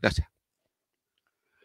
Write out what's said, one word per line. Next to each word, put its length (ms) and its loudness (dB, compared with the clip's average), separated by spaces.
gracias. 260 0